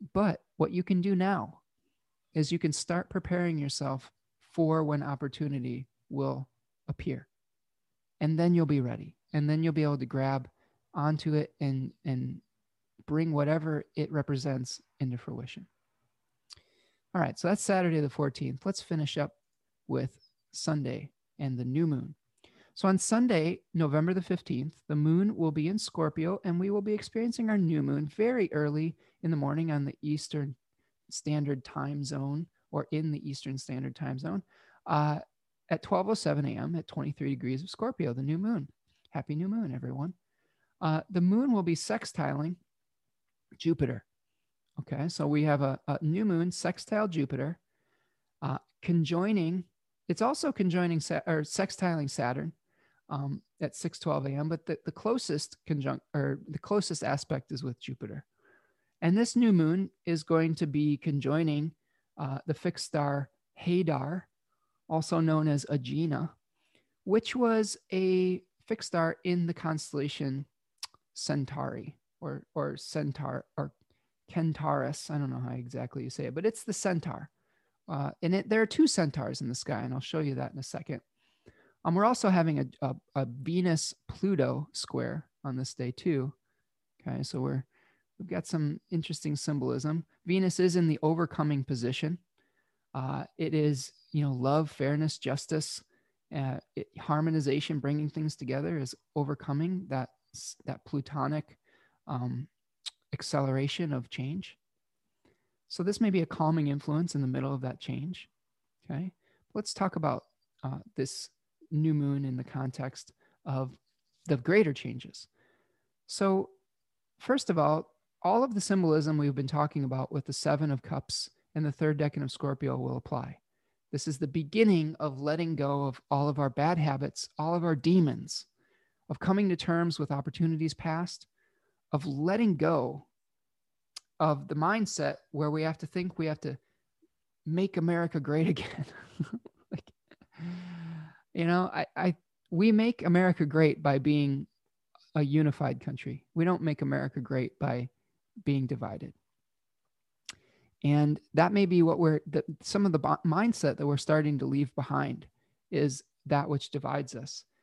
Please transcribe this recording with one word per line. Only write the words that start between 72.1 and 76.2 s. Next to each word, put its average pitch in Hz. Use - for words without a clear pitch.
or, 139
or 143
Centaur, 143
or 147
Centaurus. 147
I 151
don't 139
know 127
how 123
exactly 123
you 127
say -